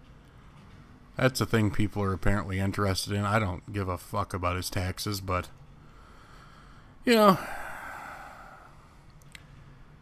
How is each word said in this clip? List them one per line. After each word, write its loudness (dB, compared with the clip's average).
That's 2
a 2
thing 4
people 2
are 0
apparently 0
interested 0
in. 0
I 2
don't -2
give -2
a -2
fuck -6
about 0
his -6
taxes, -4
but, -2
you 6
know, 8